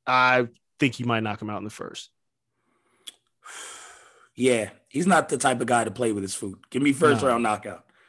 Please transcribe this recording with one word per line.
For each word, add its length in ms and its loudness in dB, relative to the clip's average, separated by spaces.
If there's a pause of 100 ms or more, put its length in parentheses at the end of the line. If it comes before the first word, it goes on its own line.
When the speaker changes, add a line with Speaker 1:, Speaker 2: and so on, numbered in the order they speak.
Speaker 1:
I 420 4 (300)
think 160 2
he 100 -8
might 200 0
knock 180 -6
him 80 -8
out 80 -6
in 60 -10
the 60 -10
first. 400 -14 (2250)
Speaker 2:
Yeah, 360 2 (180)
he's 180 -2
not 220 4
the 100 -2
type 220 2
of 60 -4
guy 180 2
to 60 -6
play 220 -2
with 100 -4
his 120 -8
food. 240 -10 (120)
Give 120 -4
me 100 4
first 300 4
Speaker 1:
No. 60 2
Speaker 2:
round 140 2
knockout. 420 -4 (240)